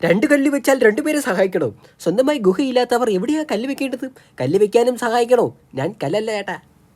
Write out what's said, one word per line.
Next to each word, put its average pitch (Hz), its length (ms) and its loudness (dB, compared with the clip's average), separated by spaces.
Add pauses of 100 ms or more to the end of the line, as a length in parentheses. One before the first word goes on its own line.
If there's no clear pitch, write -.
രണ്ട് 175 220 2
കല്ല് 285 240 2
വെച്ചാൽ 269 280 0
രണ്ടുപേരെ 294 420 2
സഹായിക്കണം. 180 540 -2 (260)
സ്വന്തമായി 254 380 0
ഗുഹയില്ലാത്തവർ 240 720 0
എവിടെയാ 294 420 -2
കല്ല് 226 160 -4
വെക്കേണ്ടത്? 262 420 -6 (300)
കല്ല് 135 180 0
വെക്കാനും 233 400 2
സഹായിക്കണോ? 233 580 0 (180)
ഞാൻ 147 200 -6 (100)
കല്ലല്ല 208 260 -4
ചേട്ടാ. 202 280 -8 (380)